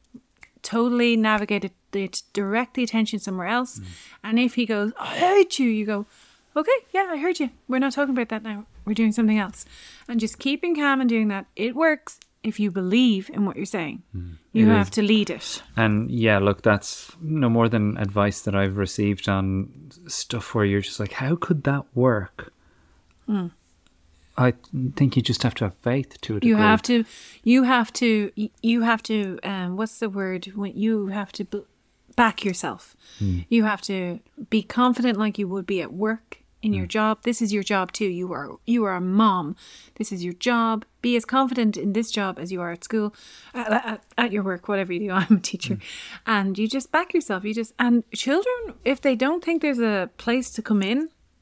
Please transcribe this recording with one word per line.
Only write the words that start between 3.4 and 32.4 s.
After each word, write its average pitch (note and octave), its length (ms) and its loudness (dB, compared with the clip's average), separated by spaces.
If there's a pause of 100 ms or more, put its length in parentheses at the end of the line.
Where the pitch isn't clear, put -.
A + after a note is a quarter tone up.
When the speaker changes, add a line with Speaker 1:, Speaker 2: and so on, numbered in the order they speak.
Speaker 1:
else. A#3+ 320 -4
Speaker 2:
Mm. G2 60 -14 (380)
Speaker 1:
And A3 160 0
if B3 160 2
he A#3+ 100 0
goes, G#3+ 340 -2
"I - 160 -6
hate F#4 440 4
you," C4 100 4
you G#3+ 160 -2
go, G#3 200 -4 (500)
"Okay, D#4 160 0 (220)
yeah, F#4+ 160 2
I D#4+ 80 -4
heard E4+ 220 -2
you. C4+ 120 -2 (160)
We're B3+ 120 0
not C4+ 140 0
talking C#4+ 220 0
about A#3+ 140 -2
that A3 140 -6
now. G#3+ 220 -10 (180)
We're G#3+ 120 -2
doing A3 180 4
something G#3+ 240 4
else." - 280 -4 (420)
And A#3 120 -2
just G#3+ 200 -4
keeping E4 360 -2
calm C#4+ 240 2
and B3+ 100 2
doing A3 200 2
that, G3 160 -6 (100)
it A3+ 200 -4
works D#4 440 0 (240)
if G#3+ 160 -6
you G#3 120 2
believe G3 600 2
in G3+ 120 0
what - 100 -4
you're G3 100 -6
saying. F3 360 -6 (140)
Speaker 2:
Mm. F2 220 -10 (140)
Speaker 1:
You A3 140 4
Speaker 2:
It G#3 80 8
Speaker 1:
have G3+ 140 4
Speaker 2:
is. G3 40 -12
Speaker 1:
to A3 120 0
lead G#3 260 2
it. - 320 -8 (140)
Speaker 2:
And A2 360 2
yeah, A2+ 280 4
look, G2 240 2
that's - 480 0 (100)
no D#3 280 0
more A#2 200 4
than G#2 280 0
advice G2+ 440 0
that G2 140 -2
I've G2 220 2
received G2+ 520 0
on G2 600 -2 (160)
stuff - 480 -8
where G#2+ 100 4
you're G2+ 160 2
just - 180 -10
like, G#2 140 -6
"How C#3 220 -2
could E3 280 -2
that C#3 300 0
work?" A#2+ 580 0 (800)
Speaker 1:
Mm. F#3 220 -2 (880)
Speaker 2:
I B2 140 4 (420)
think C3+ 200 2
you B2 80 2
just - 180 -2
have A#2+ 140 0
to - 100 -2
have F#2 120 -4
faith C3 440 -4
to - 120 -6
a - 20 -2
Speaker 1:
You G2+ 40 -2
Speaker 2:
degree. A3+ 180 4
Speaker 1:
have G#3+ 260 6
to, A#3 220 2 (380)
you B3+ 200 6
have B3 300 2
to, A3 440 0
y-, G#3+ 140 -4 (100)
you A#3 220 2
have A3+ 200 2
to, G3+ 400 -4
um, F#3 340 -4
what's A3 200 -4
the A3+ 140 -4
word? F#3+ 420 -6
When G3+ 240 -6
you G#3+ 300 0
have G3 260 -6
to G#3 100 -8
b-, G3+ 200 -8 (520)
back A3+ 300 2